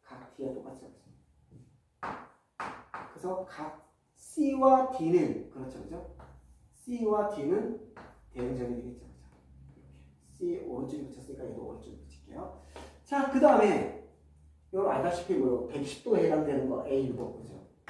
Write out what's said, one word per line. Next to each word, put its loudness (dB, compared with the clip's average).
각 -20
D와 -6
똑같죠, -14
그죠? -20
그래서 -6
각 -12
C와 4
D는, 2
그렇죠, -12
그죠? -12
C와 0
D는 -2
대응점이 -4
되겠죠, -12
그죠? -20
이렇게 -20
C -4
오른쪽에 -8
붙였으니까 -14
얘도 -12
오른쪽에 -14
붙일게요. -16
자, 0
그 2
다음에 6
여러분 2
알다시피 0
뭐 2
백십 -8
도에 4
해당되는 2
거 -4
A도, -2
그죠? -18